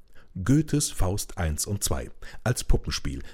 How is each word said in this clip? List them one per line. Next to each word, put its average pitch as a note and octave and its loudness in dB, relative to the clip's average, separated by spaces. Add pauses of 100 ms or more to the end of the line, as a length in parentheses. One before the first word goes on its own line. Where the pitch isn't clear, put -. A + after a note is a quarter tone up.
(440)
Goethes D3 4
Faust - 0
eins D#2+ -2
und G2 -2
zwei C2 -2 (340)
als - 0
Puppenspiel - 2 (120)